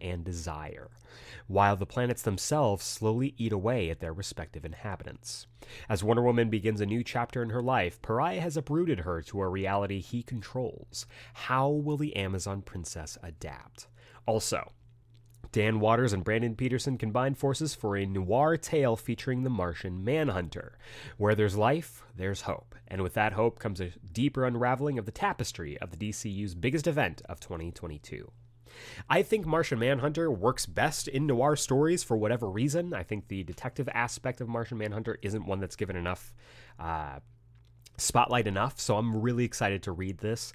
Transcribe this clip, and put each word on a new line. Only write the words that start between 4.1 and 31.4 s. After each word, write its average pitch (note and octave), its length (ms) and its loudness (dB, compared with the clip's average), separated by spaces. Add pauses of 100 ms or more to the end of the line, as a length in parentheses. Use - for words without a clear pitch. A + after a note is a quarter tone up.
respective E2 520 -8
inhabitants. - 840 -10 (420)
As G2+ 140 2
Wonder A#2 180 6
Woman A#2+ 280 6
begins G#2+ 320 2
a G#2 40 2
new A2+ 180 0
chapter A#2+ 380 -2
in A#2 80 -2
her A#2+ 120 0
life, A#2+ 400 2
Pariah D#3+ 400 0
has D#3+ 160 -2
uprooted D3+ 440 2
her E2 220 -2
to - 180 -4
a F#2+ 60 2
reality G2 520 0
he A#2 240 -6
controls. - 800 -8 (280)
How C3 360 2
will D3 280 2
the D3+ 180 -2
Amazon G2 460 -2
princess E2+ 640 -10
adapt? D#2 640 -14 (380)
Also, - 460 0 (800)
Dan A2 280 4
Waters A2+ 320 6
and F#2 120 0
Brandon A2+ 300 2
Peterson B2+ 440 0
combined B2 400 0
forces C#3+ 360 0
for G2+ 220 0
a G2 100 2
noir G#2 520 4
tale C#3 400 2
featuring B2 460 -2
the C3 60 0
Martian F#2 540 -2
Manhunter. G2 720 -2 (400)
Where G#2 160 4
there's G#2 220 4
life, C3 480 2 (100)
there's F#2+ 280 -4
hope. - 340 -6 (140)
And F#2+ 120 -4
with F2+ 120 -2
that G#2+ 200 2
hope A#2 240 2
comes G2 220 -4
a F2 140 -6 (180)
deeper C3+ 320 0
unraveling B2+ 560 2
of G#2 60 -6
the A2 80 -8
tapestry F#2+ 640 -4
of F2 120 -8
the E2 60 -12
D G#2+ 140 -4
C - 180 -6
U's G2 260 -4
biggest C3+ 320 0
event C3+ 420 0
of F2 100 -8
twenty E2+ 320 -8
twenty-two. - 580 -12 (800)
I E3 120 6
think G#3 240 2
Martian D#3 340 2
Manhunter C#3+ 500 2
works A2+ 360 2
best G#2 420 0
in C#3 180 0
noir C#3+ 300 4